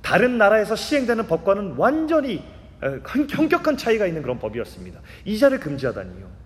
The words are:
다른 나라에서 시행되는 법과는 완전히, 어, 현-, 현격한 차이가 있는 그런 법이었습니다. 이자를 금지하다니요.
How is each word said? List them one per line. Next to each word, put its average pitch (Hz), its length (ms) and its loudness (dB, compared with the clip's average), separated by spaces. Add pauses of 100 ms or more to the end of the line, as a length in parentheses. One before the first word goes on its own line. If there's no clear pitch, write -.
다른 233 360 2
나라에서 214 380 4
시행되는 233 520 -2
법과는 190 500 0
완전히, 277 640 2 (380)
어, 135 260 -4
현-, 285 220 -2
현격한 311 480 0
차이가 220 280 2
있는 165 160 -2
그런 127 180 -4
법이었습니다. 104 600 -8 (260)
이자를 240 340 2
금지하다니요. 101 680 -8 (180)